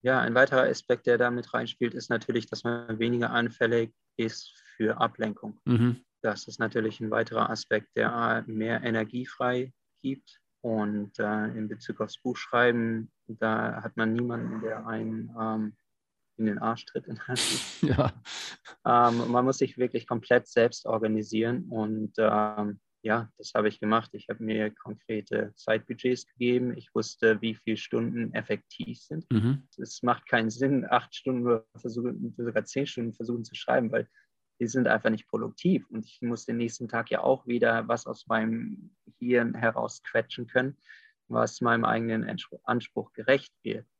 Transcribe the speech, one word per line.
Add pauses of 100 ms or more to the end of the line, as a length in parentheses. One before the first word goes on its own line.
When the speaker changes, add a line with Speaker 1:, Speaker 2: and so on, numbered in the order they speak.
Speaker 1:
Ja,
ein
weiterer
Aspekt,
der
da
mit
reinspielt,
ist
natürlich,
dass
man
weniger
anfällig (240)
ist (240)
für
Ablenkung.
Speaker 2:
Mhm. (200)
Speaker 1:
Das
ist
natürlich
ein
weiterer
Aspekt,
der,
äh,
mehr
Energie
frei (300)
gibt. (220)
Und,
äh, (100)
in
Bezug
aufs
Buchschreiben, (160)
da
hat
man
niemanden,
der
einen, (100)
ähm, (640)
in
den
Arsch
tritt,
in
Anführungszeichen. (140)
Speaker 2:
<laughs>
Ja. (640)
Speaker 1:
Ähm,
man
muss
sich
wirklich
komplett
selbst
organisieren
und,
ähm, (220)
ja,
das
habe
ich
gemacht.
Ich
habe
mir
konkrete
Zeitbudgets
gegeben.
Ich
wusste,
wie
viele
Stunden
effektiv
sind.
Speaker 2:
Mhm. (160)
Speaker 1:
Es
macht
keinen
Sinn,
acht
Stunden
oder (120)
versuchen,
sogar
zehn
Stunden
versuchen
zu
schreiben,
weil (520)
die
sind
einfach
nicht
produktiv.
Und
ich
muss
den
nächsten
Tag
ja
auch
wieder
was
aus
meinem (240)
Hirn
herausquetschen
können, (520)
was
meinem
eigenen
Anspr-,
Anspruch
gerecht (120)
wird. (140)